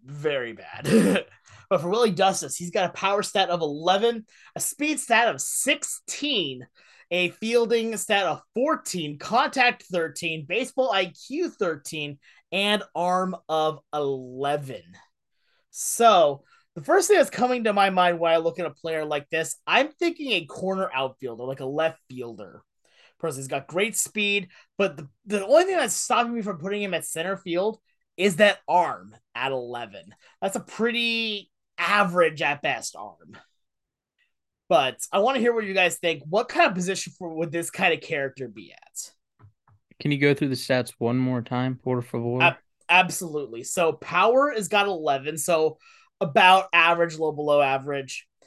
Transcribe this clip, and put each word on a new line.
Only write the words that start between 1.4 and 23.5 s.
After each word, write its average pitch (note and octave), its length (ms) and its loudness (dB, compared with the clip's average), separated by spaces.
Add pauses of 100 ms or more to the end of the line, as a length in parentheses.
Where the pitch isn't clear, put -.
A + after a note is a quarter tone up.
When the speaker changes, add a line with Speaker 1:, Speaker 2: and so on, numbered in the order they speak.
Speaker 1:
But F3 120 2
for E3+ 80 -4
Willie G#3+ 220 2
Dustis, F#3 440 0
he's F3 140 -10
got F3+ 200 0
a - 40 -14
power G3+ 300 0
stat F#3+ 260 0
of F3 120 -2
eleven, F#3+ 640 0 (300)
a - 40 -8
speed D4+ 400 -4
stat A3+ 340 2
of C3+ 80 -8
sixteen, A3+ 1300 -4 (420)
a F3 200 0
fielding A3+ 680 0
stat G3+ 300 0
of D3+ 140 -2 (120)
fourteen, G3+ 640 -2
contact B3 760 0
thirteen, D#3+ 560 -4
baseball B3+ 440 -2
I F#3+ 140 2
Q C4+ 440 -6
thirteen, D3+ 680 -6 (320)
and G3+ 320 0 (100)
arm F3+ 420 0 (140)
of D#3 300 0 (120)
eleven. C3+ 920 -4 (880)
So F3 720 4 (320)
the D#3 80 -12
first F4 240 4
thing G4+ 100 6
that's C#4+ 140 4
coming B3 320 0
to G#3+ 100 2
my G3 160 4
mind F3+ 300 4
when E3 140 2
I E3 40 6
look E3 220 -2
at E3+ 80 -4
a D3 40 -12
player D#3+ 320 -6
like D3+ 260 -4
this, D#3+ 260 -4 (100)
I'm A3+ 220 4
thinking D#4+ 460 -4
a E3+ 120 -2
corner F#3+ 480 -4
outfielder, B2+ 500 -6
like C3+ 180 -8
a C3+ 40 -6
left D3+ 420 -2
fielder. A2+ 540 -14 (560)
Personally, C#3+ 240 -6
he's C3+ 60 -12
got C3+ 200 -6